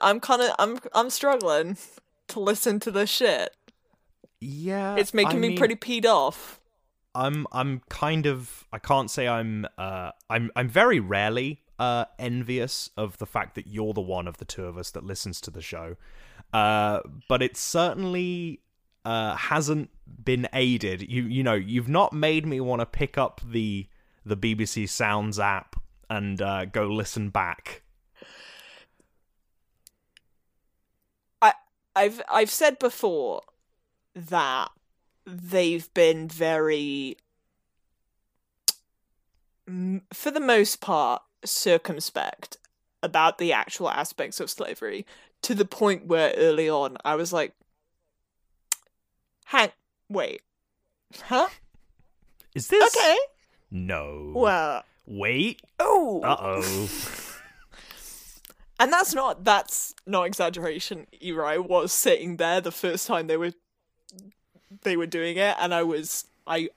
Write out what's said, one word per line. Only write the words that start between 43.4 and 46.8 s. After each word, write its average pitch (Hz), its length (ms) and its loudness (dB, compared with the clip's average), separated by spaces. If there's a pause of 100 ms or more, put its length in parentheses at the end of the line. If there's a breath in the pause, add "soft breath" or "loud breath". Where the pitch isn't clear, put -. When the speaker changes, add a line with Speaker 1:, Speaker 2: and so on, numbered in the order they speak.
Speaker 1:
actual 131 360 -2
aspects - 520 -6
of - 80 -8
slavery, - 560 -8 (360 soft breath)
to 240 140 -2
the 202 100 4
point 196 420 0
where 165 280 4
early 156 340 4
on 139 360 -2